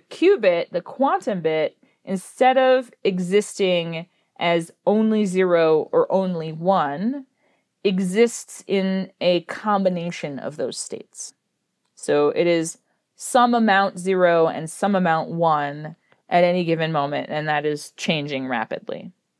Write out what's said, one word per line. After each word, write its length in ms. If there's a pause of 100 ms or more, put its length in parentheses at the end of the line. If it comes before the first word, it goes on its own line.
(100)
qubit, 600
the 120
quantum 580
bit, 360 (280)
instead 540
of 320 (140)
existing 1000 (320)
as 340 (140)
only 380
zero 680
or 180
only 420
one, 720 (580)
exists 840
in 540
a 220
combination 1000
of 160
those 200
states. 580 (600)
So 360
it 180
is 300 (360)
some 400
amount 460
zero 480
and 200
some 280
amount 340
one 640 (340)
at 140
any 220
given 260
moment, 400
and 160
that 180
is 280
changing 560
rapidly. 640 (280)